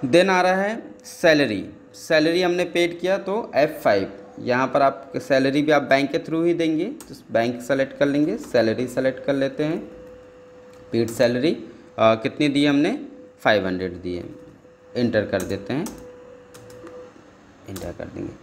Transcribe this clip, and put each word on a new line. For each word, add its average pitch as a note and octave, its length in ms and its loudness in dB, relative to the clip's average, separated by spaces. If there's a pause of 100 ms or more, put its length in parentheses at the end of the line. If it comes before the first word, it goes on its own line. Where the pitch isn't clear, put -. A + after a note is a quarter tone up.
Then E3+ 240 6
आ F#3 120 4
रहा F#3 220 2
है G#3+ 200 -4 (220)
salary, C3+ 600 2 (280)
Salary E3 480 2
हमने F3 220 0
paid E3+ 360 -2
किया F#3 180 0
तो G3 360 -6
एफ़ D3 160 4
फ़ाइव। G2+ 420 0 (280)
यहाँ A#2+ 260 0
पर C3+ 160 2
आप - 340 0
salary C3+ 460 2
भी D3+ 100 2
आप C#3+ 100 4
bank C3+ 300 2
के E3 60 0
through D#3+ 260 -2
ही E3+ 100 2
देंगे, D#3+ 300 0
तो A#3+ 300 -12 (180)
bank A#2 300 0
select C3+ 360 -2
कर C#3+ 80 4
लेंगे, D3 300 2
salary A2+ 500 2
select C3 380 -2
कर C#3+ 100 0
लेते C#3 300 -2
हैं, D#3+ 140 -2 (1120)
Paid A#2 160 2
salary, B2 440 2
अ, - 80 -6 (400)
कितनी A2+ 480 4
दी C#3+ 180 2
हमने, D3 380 0 (360)
फ़ाइव G#2 260 4
हंड्रेड F#2 260 -2
दी F2 220 -8
है, F2 100 -8 (720)
Enter A2 300 2
कर F#2+ 160 0
देते F#2+ 320 -6
हैं, E3 120 -4 (1800)
एंटर F2+ 300 -10
कर - 60 -10
देंगे। - 280 -10 (100)